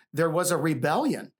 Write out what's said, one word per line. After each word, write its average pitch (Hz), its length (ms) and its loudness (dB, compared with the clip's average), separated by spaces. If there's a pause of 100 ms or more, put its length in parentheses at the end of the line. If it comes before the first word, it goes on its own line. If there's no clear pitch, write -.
(120)
there 165 200 0
was 175 180 0
a 175 80 2
rebellion 160 840 0